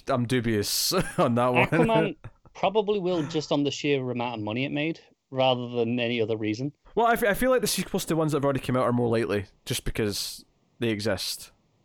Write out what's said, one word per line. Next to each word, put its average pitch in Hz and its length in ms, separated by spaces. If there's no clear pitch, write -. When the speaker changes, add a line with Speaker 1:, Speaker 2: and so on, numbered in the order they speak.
Speaker 1:
I'm 123 180
dubious 113 640
<laughs> - 260
on 135 160
that 123 180
one. 185 140
Speaker 2:
Aquaman 220 500
Speaker 1:
<laughs> - 200
Speaker 2:
probably 202 460
will, 175 240
just 147 280
on 143 120
the 139 60
sheer 135 400
amount 120 280
of 104 60
money 117 200
it 143 80
made, 156 280
rather 131 380
than 120 300
any 120 220
other 110 160
reason. 110 360
Speaker 1:
Well, 226 120
I, 233 80
f-, 226 100
I 202 80
feel 254 180
like 247 120
the 214 40
sequels - 400
to 165 100
ones 156 160
that 151 60
have 135 60
already 135 160
come 123 160
out 127 60
are 117 100
more 120 160
likely, 107 380
just - 200
because - 600
they 120 120
exist. 104 640